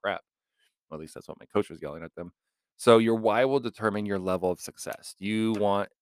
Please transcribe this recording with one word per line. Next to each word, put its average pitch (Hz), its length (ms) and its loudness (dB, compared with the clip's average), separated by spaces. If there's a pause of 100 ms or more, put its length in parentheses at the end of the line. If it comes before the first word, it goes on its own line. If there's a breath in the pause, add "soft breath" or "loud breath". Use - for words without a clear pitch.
crap. 95 180 -4 (720)
At 78 80 -12
least 78 140 -16
that's - 140 -18
what - 120 -18
my - 60 -20
coach - 240 -2
was 82 120 -14
yelling 78 220 -12
at 82 100 -18
them. 87 180 -14 (440)
So 117 220 8
your 113 180 4
why 110 280 2
will 135 160 2
determine 104 460 -4
your 101 120 -2
level 92 320 0
of 85 100 -4
success. - 580 -12
Do 95 80 -10
you 110 280 0
want 101 340 0 (140)